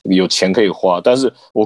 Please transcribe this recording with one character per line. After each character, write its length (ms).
有 180
钱 240
可 120
以 40
花， 320
但 160
是 160
我 120